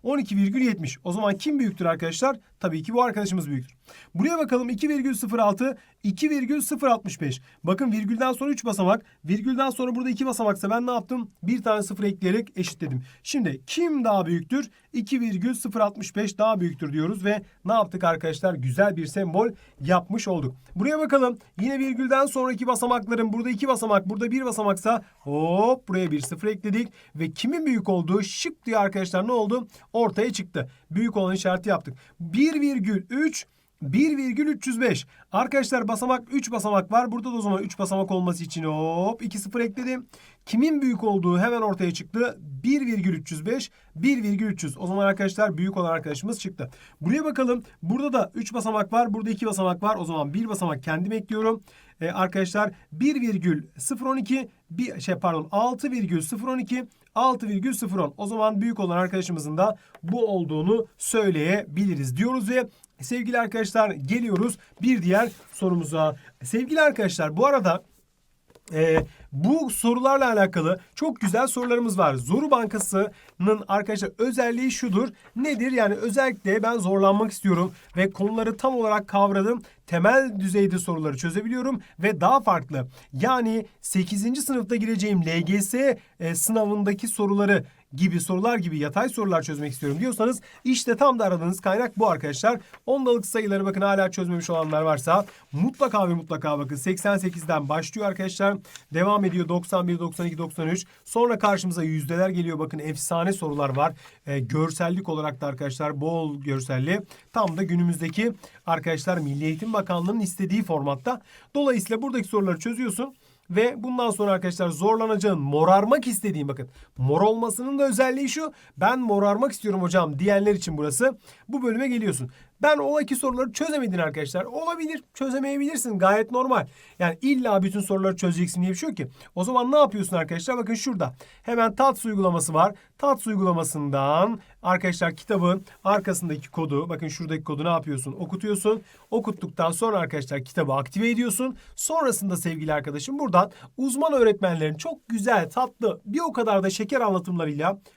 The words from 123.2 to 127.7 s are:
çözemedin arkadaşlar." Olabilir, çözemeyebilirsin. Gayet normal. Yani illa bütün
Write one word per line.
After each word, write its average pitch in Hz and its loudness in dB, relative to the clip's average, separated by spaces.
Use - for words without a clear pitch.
çözemedin 277 -2
arkadaşlar." 156 -2
Olabilir, 320 -6
çözemeyebilirsin. 277 -2
Gayet 208 4
normal. 247 0
Yani 170 0
illa 247 2
bütün 190 0